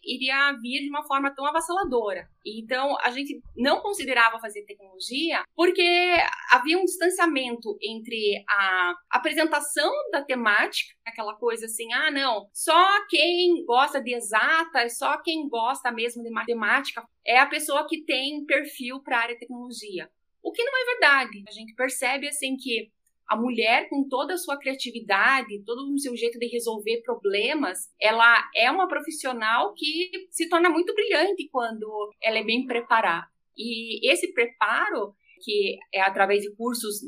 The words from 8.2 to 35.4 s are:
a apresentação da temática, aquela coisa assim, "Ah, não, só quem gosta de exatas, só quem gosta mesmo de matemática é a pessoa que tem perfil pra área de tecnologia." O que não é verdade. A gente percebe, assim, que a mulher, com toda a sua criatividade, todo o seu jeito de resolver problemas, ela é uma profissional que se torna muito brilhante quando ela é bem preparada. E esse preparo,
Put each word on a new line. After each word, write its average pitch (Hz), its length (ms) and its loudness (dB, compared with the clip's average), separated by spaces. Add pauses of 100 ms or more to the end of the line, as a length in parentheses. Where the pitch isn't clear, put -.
a 185 440 2 (160)
apresentação 302 800 0 (200)
da - 100 0
temática, 240 720 0 (120)
aquela 220 300 -10
coisa 226 300 -4
assim, 226 280 -8
"Ah, 302 180 0
não, 262 400 -2
só 381 560 4
quem 349 560 4
gosta 277 380 2
de 240 120 -4
exatas, 240 840 0
só 277 240 -2
quem 320 260 -4
gosta 240 460 -2
mesmo 240 300 -6
de 233 60 -10
matemática 226 760 -2 (200)
é 240 140 6
a 277 60 8
pessoa 294 420 -2
que 311 160 -6
tem 285 400 -4
perfil 277 580 -4
pra 247 180 -2
área 233 160 -4
de 233 40 -14
tecnologia." 233 720 -12 (380)
O - 40 -4
que 466 120 -2
não 523 160 -2
é 508 120 -2
verdade. 269 560 2
A 214 40 -20
gente 220 220 -18
percebe, 262 540 -2
assim, 269 280 -6
que 233 360 -6 (360)
a 220 80 0
mulher, 233 540 0
com 277 180 -2
toda 294 280 -2
a - 20 -2
sua 285 220 -6
criatividade, 233 1080 0
todo 262 260 -6
o 285 60 0
seu 269 180 -4
jeito 233 220 -4
de 233 80 -4
resolver 233 560 -4
problemas, 226 880 -2 (100)
ela 226 560 6
é 233 140 4
uma 359 180 2
profissional 254 840 -2
que 320 380 -4 (180)
se 330 180 -4
torna 349 220 4
muito 349 240 0
brilhante 381 580 0
quando 214 600 -6 (100)
ela 220 160 0
é 220 60 -2
bem 226 240 0
preparada. 226 580 0 (320)
E 226 500 -4
esse 349 260 2
preparo, 233 840 0 (280)